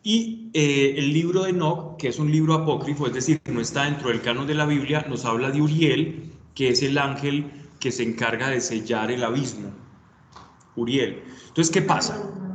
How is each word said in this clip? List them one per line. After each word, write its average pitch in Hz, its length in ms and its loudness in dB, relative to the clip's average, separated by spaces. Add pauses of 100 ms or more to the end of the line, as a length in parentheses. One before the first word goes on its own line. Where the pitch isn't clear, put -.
Y, 226 520 0
eh, 139 420 4
el 147 160 0
libro 175 320 2
de 190 60 0
Enoc, 165 480 0
que 135 100 -2
es 117 100 -4
un 151 140 0
libro 156 220 4
apócrifo, 147 520 0
es 120 60 -2
decir, 131 280 0 (120)
no 117 80 -2
está 139 240 -2
dentro 143 240 -2
del 113 140 0
canon 123 240 -2
de 151 80 0
la 151 100 2
Biblia, 147 440 2
nos 120 180 -6
habla 120 240 0
de 147 100 2
Uriel, 151 720 2 (220)
que 131 160 2
es 127 120 2
el 139 140 2
ángel 143 540 -2 (280)
que 123 140 -2
se 123 100 -4
encarga 117 460 0
de 127 120 0
sellar 110 500 -2
el 123 140 -2
abismo. 113 460 -4 (1040)
Uriel. 120 460 -2 (260)
Entonces, 165 240 2
¿qué 190 100 4
pasa? - 360 0 (360)